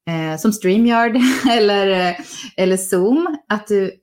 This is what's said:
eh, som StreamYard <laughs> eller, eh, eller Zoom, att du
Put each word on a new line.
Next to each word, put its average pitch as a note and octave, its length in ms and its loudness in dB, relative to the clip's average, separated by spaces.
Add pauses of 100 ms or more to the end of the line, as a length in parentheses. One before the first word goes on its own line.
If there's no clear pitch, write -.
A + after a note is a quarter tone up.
(100)
eh, D#3+ 280 -4
som G#3+ 140 0
StreamYard A#3 640 2 (160)
<laughs> C4 180 0
eller, G3 600 2
eh, F3 60 -8 (400)
eller F#3 200 2
Zoom, B3+ 600 0 (100)
att G#3 180 -4
du G3 260 0 (100)